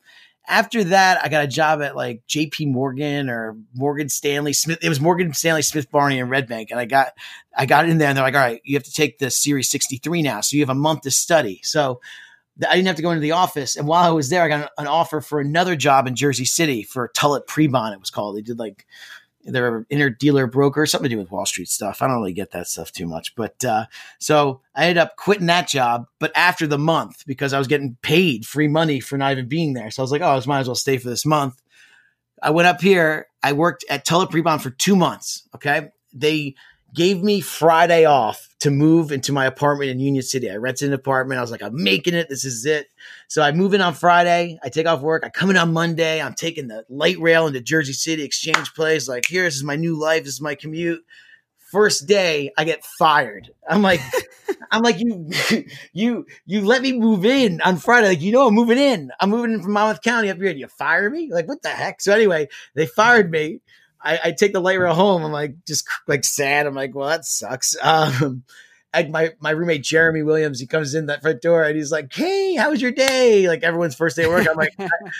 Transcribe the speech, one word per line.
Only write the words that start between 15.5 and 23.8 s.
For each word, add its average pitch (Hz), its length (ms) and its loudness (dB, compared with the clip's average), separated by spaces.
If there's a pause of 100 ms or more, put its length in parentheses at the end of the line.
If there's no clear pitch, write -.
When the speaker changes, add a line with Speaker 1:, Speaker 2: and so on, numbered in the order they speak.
Speaker 1:
job 135 300 4
in 127 80 -4
Jersey 131 300 -2
City 135 380 0
for 120 260 -6
Tullett - 380 0
Prebon, 123 480 0
it 95 60 -20
was - 100 -10
called. 104 260 -6
They 107 60 -8
did, 117 160 -10
like, 110 280 -12 (600)
they're 123 300 0
an 113 140 -8
interdealer 139 600 2
broker, 139 360 2
something 147 240 -2
to 117 60 -2
do - 20 -4
with 92 120 -8
Wall 95 140 -6
Street - 240 -6
stuff. - 320 -6
I 131 60 0
don't 131 100 0
really 101 160 -4
get 90 200 -8
that 87 140 -8
stuff - 240 -10
too 87 160 -10
much. 82 280 -10
But, 107 280 -8
uh, 113 220 0 (340)